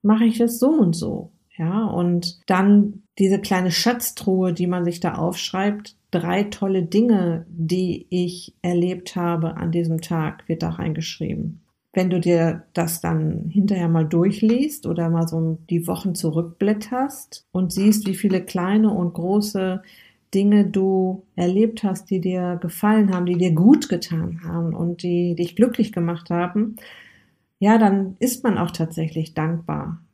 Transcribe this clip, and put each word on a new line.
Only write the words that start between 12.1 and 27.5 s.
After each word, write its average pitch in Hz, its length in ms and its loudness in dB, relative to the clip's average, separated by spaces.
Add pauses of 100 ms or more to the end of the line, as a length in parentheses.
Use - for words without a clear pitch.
dir 165 440 2 (100)
das 170 260 -2
dann 160 500 -2
hinterher 190 380 0
mal 165 160 2
durchliest 208 840 0
oder 165 240 -2
mal 165 200 0
so 165 280 -2 (120)
die 170 180 0
Wochen 180 260 -4
zurückblätterst 202 1400 -4
und 185 180 0
siehst, 208 340 2
wie 196 100 -2
viele 185 280 0
kleine 202 460 2
und 175 240 -2
große 190 680 -2 (520)
Dinge 202 320 6
du 190 580 0 (140)
erlebt 208 480 0
hast, 185 240 -4
die 190 100 0
dir 180 420 -2
gefallen 208 540 2
haben, 175 100 0
die 180 120 0
dir 175 160 2
gut 202 340 6
getan 170 560 -4
haben 165 320 -4
und 170 280 -6
die 175 320 0
dich 175 200 -6
glücklich - 380 2
gemacht 170 360 -4
haben, 180 460 -2 (840)